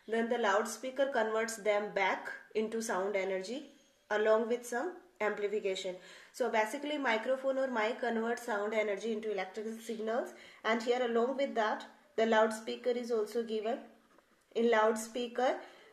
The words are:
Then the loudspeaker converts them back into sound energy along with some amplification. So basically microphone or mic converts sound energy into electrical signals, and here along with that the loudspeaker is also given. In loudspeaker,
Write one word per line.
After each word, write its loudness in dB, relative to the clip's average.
Then 0
the 0
loudspeaker 0
converts 0
them 0
back 0
into -2
sound -2
energy -2
along 4
with -2
some -4
amplification. -2
So 0
basically 0
microphone 0
or 0
mic -2
converts -2
sound -2
energy 0
into -4
electrical -6
signals, -4
and 2
here 2
along 2
with 0
that 0
the 4
loudspeaker 2
is -2
also 0
given. -2
In 4
loudspeaker, 2